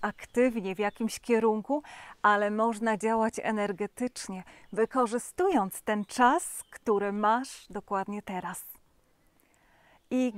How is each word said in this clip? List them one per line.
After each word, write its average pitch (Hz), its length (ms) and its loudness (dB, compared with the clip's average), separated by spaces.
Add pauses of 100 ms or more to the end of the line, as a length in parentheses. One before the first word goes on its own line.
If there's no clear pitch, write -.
aktywnie 220 760 0
w - 40 -6
jakimś 208 420 -2
kierunku, 226 640 2 (400)
ale 208 280 4
można 220 460 0
działać 220 460 0
energetycznie, 208 1000 -4 (280)
wykorzystując 233 1080 0
ten 214 220 -2
czas, - 680 2
który 202 420 0
masz 220 580 0
dokładnie 202 520 -6
teraz. 180 420 -10 (1500)
I 254 280 0